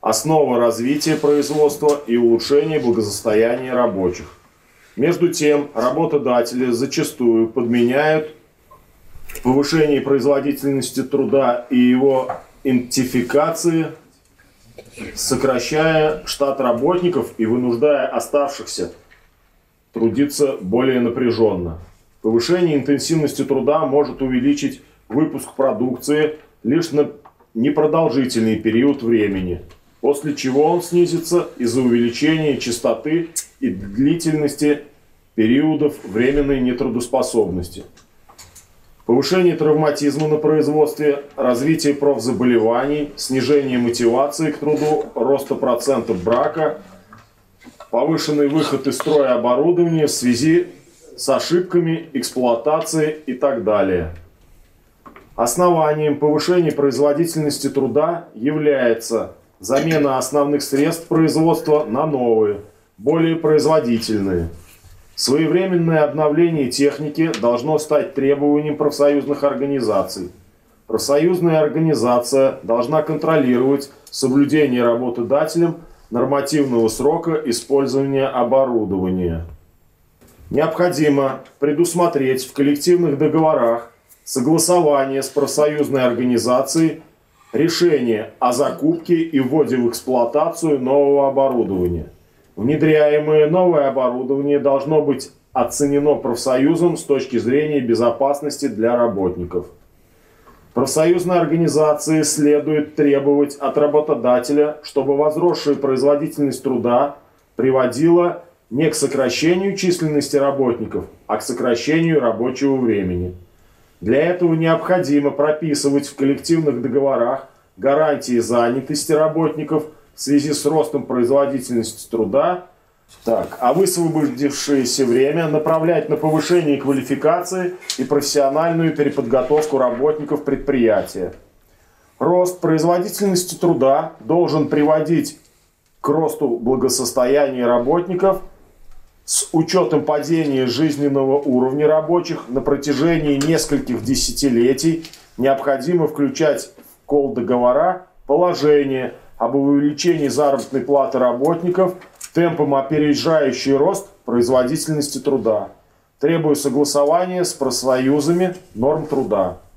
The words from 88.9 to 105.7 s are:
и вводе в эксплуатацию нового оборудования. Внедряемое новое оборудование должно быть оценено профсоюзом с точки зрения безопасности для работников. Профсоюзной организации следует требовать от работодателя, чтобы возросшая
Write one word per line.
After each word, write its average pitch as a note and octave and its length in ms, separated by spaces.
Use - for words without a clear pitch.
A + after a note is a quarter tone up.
и D#3+ 240
вводе C3 380
в A#2 120
эксплуатацию C#3+ 880
нового C#3 500
оборудования. G2 840
Внедряемое D3+ 920
новое E3+ 380
оборудование C3 720
должно C#3+ 420
быть C#3 300
оценено C#3+ 600
профсоюзом C3+ 840
с - 60
точки B2 340
зрения C#3 420
безопасности C3 880
для A#2 280
работников. F2+ 720
Профсоюзной E3+ 640
организации D#3 800
следует D3 720
требовать C#3+ 640
от C3+ 200
работодателя, D3 1080
чтобы C#3 340
возросшая D3+ 560